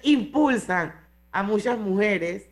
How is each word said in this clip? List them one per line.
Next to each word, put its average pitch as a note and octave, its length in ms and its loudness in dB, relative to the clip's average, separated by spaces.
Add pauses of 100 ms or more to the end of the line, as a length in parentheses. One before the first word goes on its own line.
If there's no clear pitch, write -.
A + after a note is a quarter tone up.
impulsan B3 920 2 (380)
a G3 100 -2
muchas G#3+ 360 0
mujeres G3 720 -2